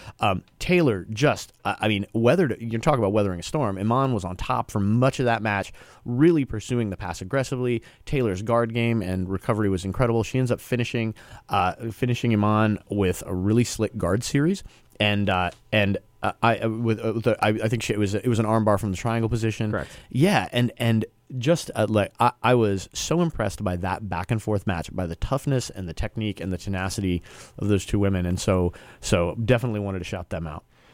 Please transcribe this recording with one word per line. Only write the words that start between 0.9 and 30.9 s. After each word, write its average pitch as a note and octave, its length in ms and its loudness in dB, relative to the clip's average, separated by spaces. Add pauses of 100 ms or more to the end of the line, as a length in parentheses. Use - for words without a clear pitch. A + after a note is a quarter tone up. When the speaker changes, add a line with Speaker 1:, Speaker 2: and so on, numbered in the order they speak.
Speaker 1:
just, A2 440 0 (120)
uh, G2+ 140 -2
I - 80 0
mean, G#2 260 0
weathered, A#2+ 460 4
you're A2+ 200 -4
talking C#3+ 200 2
about G2+ 140 2
weathering G2 260 2
a E2 40 -12
storm. G#2 360 -4
Iman B2 340 2
was G2 100 -2
on F2+ 140 -8
top A#2+ 320 -4
for G#2+ 100 -2 (120)
much B2+ 280 2
of C3 60 0
that A2+ 160 0
match, G2+ 300 -2 (320)
really C#3+ 400 4
pursuing A2+ 460 -4
the F#2 80 -6
pass F2 240 -8
aggressively. B2 600 -2 (240)
Taylor's A2 360 0
guard A#2 320 0
game A#2 280 0
and F#2 280 -2
recovery G#2 400 0
was F#2+ 160 0
incredible. A2+ 380 0
She - 140 -4
ends B2+ 140 2
up G#2+ 80 0
finishing, A#2 540 -2 (340)
uh, G2 440 -2
finishing A#2+ 420 0
Iman G#2+ 440 4 (120)
with F#2+ 360 0
a F#2+ 80 -6
really G#2 300 4
slick A2 340 -2
guard F#2+ 260 0
series, D#3+ 400 0 (360)
and, G2+ 300 2
uh, F2+ 220 0 (200)
and, G2+ 260 2 (260)
uh, G2 100 -2 (100)
I, A#2 140 4
uh, A2+ 120 -2
with, A2 300 0
uh, A2+ 140 -2
the, A2+ 280 0
I, G#2+ 80 4
I G#2+ 200 0
think A#2 140 -2
she, A2+ 100 -2
it G#2 60 0
was, G2+ 160 2
it A#2 120 -2
was A2+ 120 2
an A2 60 2
armbar G#2+ 320 4
from G#2 140 -2
the F2+ 60 -2
triangle A2+ 320 0
position. A2 420 -2
Speaker 2:
Correct. F#2+ 200 -4 (180)
Speaker 1:
Yeah, C3+ 420 2
and, A#2+ 260 0
and A#2 280 2 (320)
just, C#3+ 360 0
uh, A2+ 140 0
like, G#2 320 2
I, A#2+ 140 4 (100)
I B2 120 6
was G2+ 360 2
so - 300 -2
impressed A2 420 -2
by F2+ 140 -2
that F#2+ 320 -4
back F2+ 200 -6
and A2 120 0
forth G#2 260 -2
match, E2+ 260 -4
by F#2 120 -4
the E2 100 -6
toughness - 540 -2
and F#2 180 -10
the E2 60 -8
technique G#2+ 480 -6
and F#2 100 -4
the F2 60 -4
tenacity F#2+ 640 -2 (340)
of G2+ 120 -2
those G2+ 160 2
two - 120 -2
women, G2 280 2
and F2+ 120 0
so, F2+ 360 2 (260)
so F2 460 0
definitely A#2 340 0
wanted G2 200 -4
to F2 60 -8
shout F#2 260 -10
them E2 160 -6
out. D2+ 180 -12 (280)